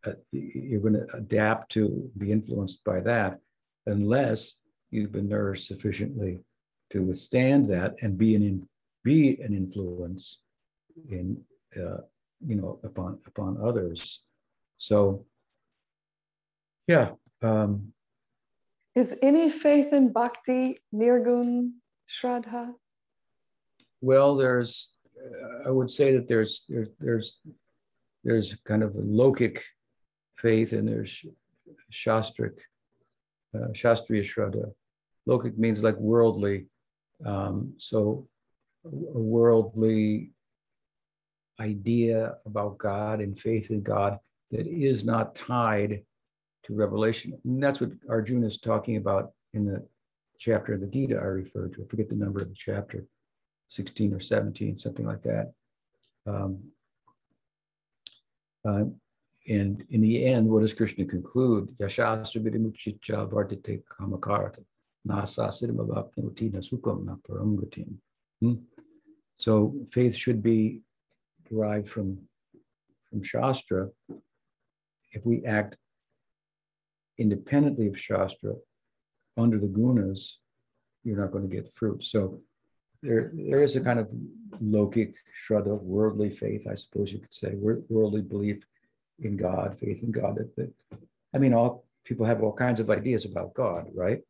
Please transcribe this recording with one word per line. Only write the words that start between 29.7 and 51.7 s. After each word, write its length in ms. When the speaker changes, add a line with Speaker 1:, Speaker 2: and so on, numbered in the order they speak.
Speaker 1:
faith 380
and 120
there's 380
shastric, 680
uh, 140
shastriya 540
shraddha. 480
Lokic 300
means, 260
like, 140
worldly. 720
Um, 540
so 500
a 60
worldly 1400
idea 760
about 320
God 420
and 180
faith 320
in 120
God 360
that 160
is 380
not 300
tied 680
to 100
revelation. 720
And 180
that's 180
what 100
Arjuna 380
is 120
talking 380
about 360
in 140
the 200
chapter 360
of 60
the 60
Gita 300
I 80
referred 500